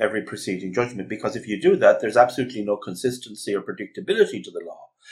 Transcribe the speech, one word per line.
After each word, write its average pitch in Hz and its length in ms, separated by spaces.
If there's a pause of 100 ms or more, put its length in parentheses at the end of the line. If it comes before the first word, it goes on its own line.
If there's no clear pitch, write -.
every 107 220
preceding 95 520
judgment, 104 340
because - 280
if 107 100
you 104 140
do 190 160
that, 107 240
there's 110 160
absolutely 123 480
no 101 120
consistency 107 800
or 98 80
predictability 107 800
to - 80
the 85 160
law, - 220 (240)